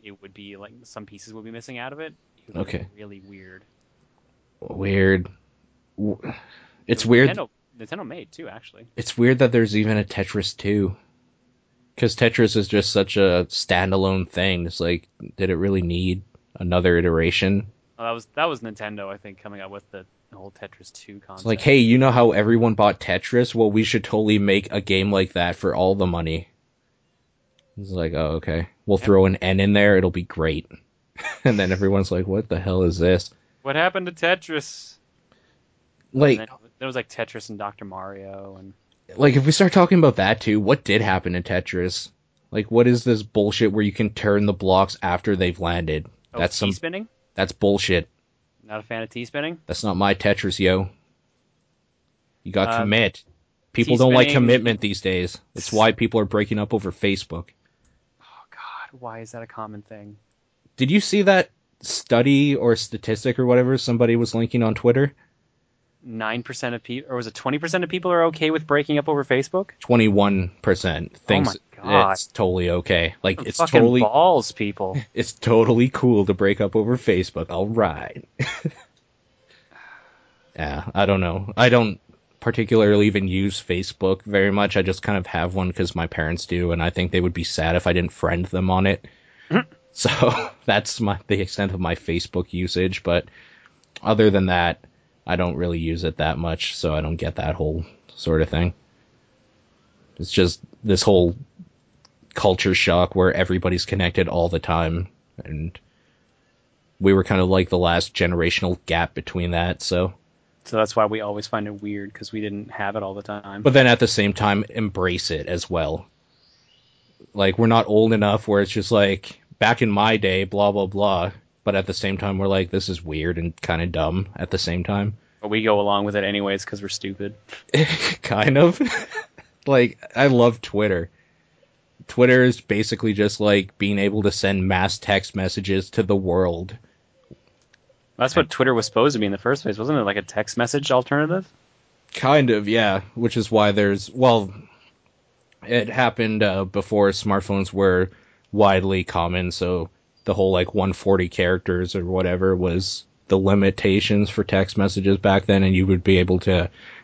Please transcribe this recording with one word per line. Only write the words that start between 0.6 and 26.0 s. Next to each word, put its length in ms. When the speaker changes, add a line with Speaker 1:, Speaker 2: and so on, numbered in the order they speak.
Speaker 1:
some 220
pieces 280
would 100
be 60
missing 280
out 140
of 80
it. 140
It 60
would 140
Speaker 2:
Okay. 260
Speaker 1:
be 80
really 180
weird. 440
Speaker 2:
Weird. 680
W-, 200
it's 180
Speaker 1:
It 20
was 0
Speaker 2:
weird. 240
Speaker 1:
Nintendo, 180
Nintendo 280
made, 240
too, 180
actually. 380
Speaker 2:
It's 220
weird 220
that 120
there's 240
even 220
a 60
Tetris 520
two. 400
'Cause 200
Tetris 400
is 100
just 240
such 260
a 340
standalone 760
thing. 380
It's 140
like, 280
did 140
it 60
really 260
need 400
another 400
iteration? 680
Speaker 1:
Well, 120
that 40
was, 220
that 120
was 160
Nintendo, 460
I 80
think, 240
coming 200
up 100
with 220
the 120
whole 180
Tetris 420
two 280
concept. 220
Speaker 2:
It's 40
like, 140
"Hey, 180
you 200
know 120
how 220
everyone 420
bought 240
Tetris? 560
Well, 160
we 140
should 180
totally 380
make 320
a 80
game 320
like 220
that 200
for 180
all 220
the 120